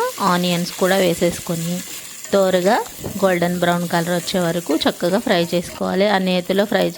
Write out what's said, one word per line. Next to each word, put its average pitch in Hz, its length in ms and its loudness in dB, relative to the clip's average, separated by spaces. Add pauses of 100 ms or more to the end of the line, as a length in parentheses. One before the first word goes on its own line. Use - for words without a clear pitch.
(200)
ఆనియన్స్ 180 520 0
కూడా 185 240 2
వేసేసుకొని 175 840 0 (540)
దోరగా 190 500 4 (220)
గోల్డెన్ 180 540 0
బ్రౌన్ 175 280 2
కలర్ 170 220 0
వచ్చే 180 300 -2
వరకు 175 360 0
చక్కగా 185 420 0
ఫ్రై 185 360 2
చేసుకోవాలి. 185 540 0
ఆ 202 100 4
నేతిలో 185 460 0
ఫ్రై 185 340 0